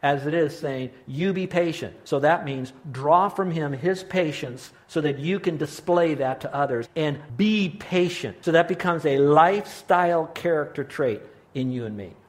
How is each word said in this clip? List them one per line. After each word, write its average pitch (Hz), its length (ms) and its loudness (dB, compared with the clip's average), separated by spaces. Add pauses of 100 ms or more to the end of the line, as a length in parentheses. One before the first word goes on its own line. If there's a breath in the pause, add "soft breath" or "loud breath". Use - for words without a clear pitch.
as 143 240 0
it 151 100 -2
is 156 220 2
saying, 131 340 -6 (180 loud breath)
"You 165 240 -2
be 185 160 -2
patient." 165 560 -2
So 139 160 -2
that 160 240 4
means 135 280 -8 (200)
draw 156 360 4
from 190 220 -2
him 151 220 -2
his 185 320 -2
patience 147 680 -4 (140)
so - 140 -2
that 147 180 0
you 180 220 -2
can 175 160 -2
display 165 580 0
that 131 280 -4
to 139 120 -8
others, 135 400 -2
and 147 240 -2 (180)
be 202 340 2 (100)
patient. 180 640 -2
So 170 100 0
that 170 160 6
becomes 175 360 -2
a 139 140 2
lifestyle 170 1080 4
character 151 580 -2
trait 123 380 -2 (320 loud breath)
in 131 180 -2
you 120 140 -6
and 107 100 -8
me. 92 180 -12 (140)